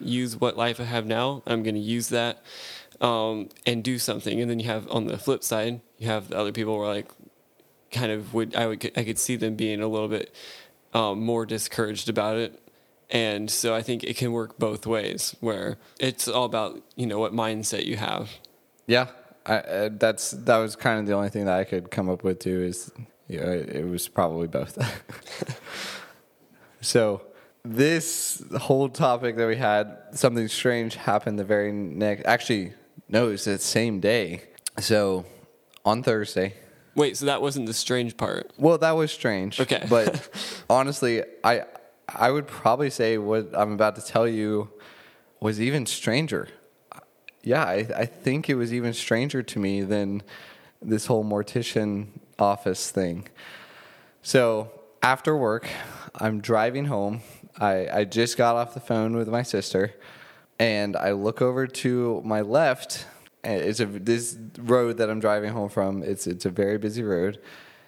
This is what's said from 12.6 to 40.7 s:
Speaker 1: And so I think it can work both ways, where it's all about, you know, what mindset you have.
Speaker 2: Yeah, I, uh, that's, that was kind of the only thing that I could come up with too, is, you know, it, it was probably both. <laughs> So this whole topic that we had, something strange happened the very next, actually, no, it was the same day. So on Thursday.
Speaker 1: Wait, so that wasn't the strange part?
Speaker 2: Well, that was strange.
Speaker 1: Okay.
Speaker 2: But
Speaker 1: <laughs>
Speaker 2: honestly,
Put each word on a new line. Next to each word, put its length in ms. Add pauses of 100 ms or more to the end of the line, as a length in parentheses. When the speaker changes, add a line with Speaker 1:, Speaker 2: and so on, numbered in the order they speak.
Speaker 1:
And 400
so 260
I 60
think 220
it 140
can 140
work 280
both 260
ways, 540
where 380 (220)
it's 280
all 180
about, 340 (160)
you 120
know, 120
what 140
mindset 520
you 120
have. 320 (560)
Speaker 2:
Yeah, 220 (400)
I, 100
uh, 360
that's, 380
that 260
was 180
kind 240
of 80
the 60
only 160
thing 160
that 120
I 60
could 260
come 200
up 140
with 160
too, 220
is, 300 (360)
you 120
know, 120
it, 180
it 200
was 180
probably 400
both. 300
<laughs> 800 (1200)
So 400 (420)
this 760 (160)
whole 320
topic 480
that 100
we 100
had, 400 (160)
something 340
strange 480
happened 420
the 60
very 280
next, 540
actually, 480 (360)
no, 180
it 40
was 140
the 140
same 400
day. 440 (360)
So 460 (580)
on 200
Thursday. 500 (420)
Speaker 1:
Wait, 220
so 80
that 160
wasn't 240
the 80
strange 440
part? 400
Speaker 2:
Well, 200
that 140
was 200
strange. 480
Speaker 1:
Okay. 300
Speaker 2:
But 400 (200)
Speaker 1:
<laughs> 200
Speaker 2:
honestly, 540 (200)